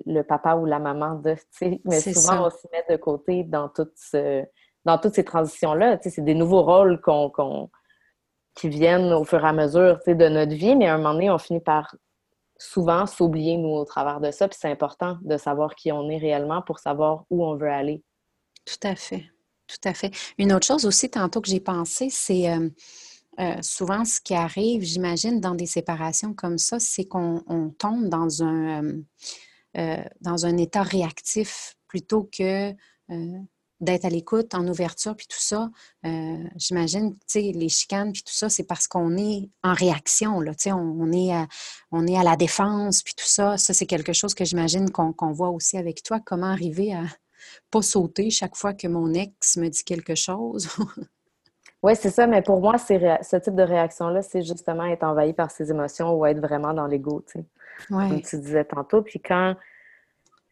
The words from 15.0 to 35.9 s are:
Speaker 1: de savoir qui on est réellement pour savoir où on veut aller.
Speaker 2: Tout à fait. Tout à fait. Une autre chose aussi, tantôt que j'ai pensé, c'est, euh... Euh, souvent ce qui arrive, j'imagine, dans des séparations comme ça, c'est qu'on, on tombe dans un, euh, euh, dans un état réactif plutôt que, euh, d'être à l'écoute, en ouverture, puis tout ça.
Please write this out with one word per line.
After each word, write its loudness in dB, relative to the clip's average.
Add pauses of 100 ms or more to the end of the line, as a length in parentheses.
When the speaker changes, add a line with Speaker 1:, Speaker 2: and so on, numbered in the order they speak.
Speaker 1:
de -2
savoir -2
qui -4
on -4
est -4
réellement -2
pour -8
savoir -2
où 0
on -2
veut -2
aller. -4 (640)
Speaker 2:
Tout -8
à -4
fait. -12 (440)
Tout -8
à -2
fait. -6 (280)
Une 4
autre 4
chose 2
aussi, 2
tantôt -2
que -8
j'ai 0
pensé, -4
c'est, 0
euh... 0 (720)
Euh, -2
souvent -2
ce -2
qui -4
arrive, 0
j'imagine, -2
dans -2
des -4
séparations -4
comme -4
ça, -2
c'est -4
qu'on, -4
on -2
tombe -2
dans -2
un, -2
euh, -4 (840)
euh, -4 (180)
dans -2
un 2
état 0
réactif -4 (120)
plutôt -2
que, -2 (400)
euh, -8 (420)
d'être 0
à 0
l'écoute, -2
en -2
ouverture, -4
puis -20
tout -14
ça. -2 (380)